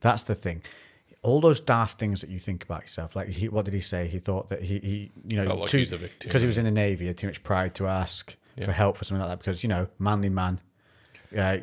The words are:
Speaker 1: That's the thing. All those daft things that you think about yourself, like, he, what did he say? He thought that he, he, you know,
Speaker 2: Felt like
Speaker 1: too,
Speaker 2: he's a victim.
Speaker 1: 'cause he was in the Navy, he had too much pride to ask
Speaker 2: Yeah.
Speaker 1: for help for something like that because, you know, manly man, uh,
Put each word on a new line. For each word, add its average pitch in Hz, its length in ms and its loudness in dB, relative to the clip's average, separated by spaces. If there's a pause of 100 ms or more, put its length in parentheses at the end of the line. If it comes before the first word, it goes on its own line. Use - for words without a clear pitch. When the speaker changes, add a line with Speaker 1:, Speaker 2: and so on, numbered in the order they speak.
Speaker 1:
That's 113 220 2
the 107 120 -2
thing. 85 280 -6 (600)
All 131 180 4
those 156 180 6
daft 117 400 2
things 101 220 0
that - 80 -10
you 92 100 -6
think 90 260 -6
about 80 180 -8
yourself, - 340 -8
like, 95 120 -6
he, 92 200 -2
what 104 160 0
did 98 80 -6
he 98 80 0
say? 87 280 -2
He 90 100 -4
thought 92 320 -2
that 98 120 -6
he, 101 180 -2
he, 101 320 -4 (140)
you 107 120 -2
know, 98 80 2
Speaker 2:
Felt 95 140 0
like 92 100 -2
Speaker 1:
too, 143 80 4
Speaker 2:
he's - 140 0
a 90 40 -4
victim. - 340 -10
Speaker 1:
'cause 127 120 4
he 123 40 4
was 113 120 2
in 117 80 2
the 110 40 2
Navy, 101 340 2
he - 40 -2
had 87 80 -4
too 101 120 -4
much - 140 -10
pride 92 340 0
to 98 100 -2
ask 92 500 -4 (200)
Speaker 2:
Yeah. 101 100 -4
Speaker 1:
for 98 60 2
help 98 260 4
for - 60 -8
something 95 180 -2
like 87 80 -2
that 90 80 -6
because, 92 240 -4
you 120 80 0
know, 90 180 0 (100)
manly 101 300 2
man, 92 320 0 (760)
uh, 95 280 2